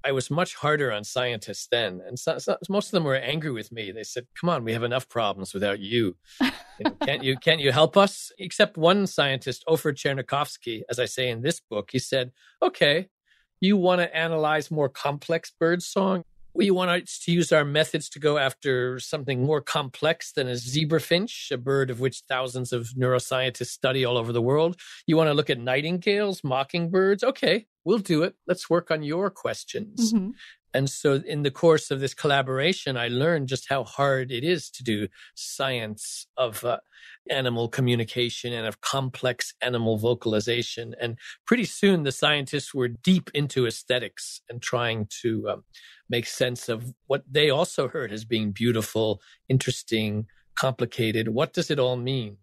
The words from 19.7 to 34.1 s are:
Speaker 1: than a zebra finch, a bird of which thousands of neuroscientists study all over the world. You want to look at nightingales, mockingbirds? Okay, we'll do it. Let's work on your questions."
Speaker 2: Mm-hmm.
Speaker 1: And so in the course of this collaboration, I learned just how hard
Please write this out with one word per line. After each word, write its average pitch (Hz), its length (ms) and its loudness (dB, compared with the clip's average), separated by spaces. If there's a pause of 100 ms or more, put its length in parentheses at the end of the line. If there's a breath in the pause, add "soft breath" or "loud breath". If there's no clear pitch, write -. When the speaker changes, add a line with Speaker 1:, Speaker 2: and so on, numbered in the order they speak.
Speaker 1:
than 135 160 0
a 123 80 -4
zebra 143 460 0
finch, - 500 -2
a 135 60 -2
bird 135 320 0
of 120 100 -6
which 131 300 -2
thousands 127 420 -4
of 117 160 -2 (100)
neuroscientists 127 720 0
study 131 340 0
all 123 120 2
over 117 140 -2
the 117 100 2
world. 156 360 2 (280 loud breath)
You 156 120 4
want 160 100 6
to 147 60 4
look 147 160 2
at 135 100 -2
nightingales, 175 840 0
mockingbirds? 175 800 2
Okay, 233 400 2 (180)
we'll 208 140 4
do 170 260 2
it. 190 120 -2 (120)
Let's - 220 -2
work 170 200 2
on 156 140 0
your 170 260 -2
questions." 214 840 -4
Speaker 2:
Mm-hmm. 196 160 2 (440 loud breath)
Speaker 1:
And 135 160 2
so 139 360 2
in 147 180 -4
the 139 80 0
course 160 400 4
of 135 100 -4
this 135 120 -2
collaboration, 139 840 0
I 120 100 -2
learned 139 420 0
just 135 200 -6
how 139 160 0
hard 135 460 0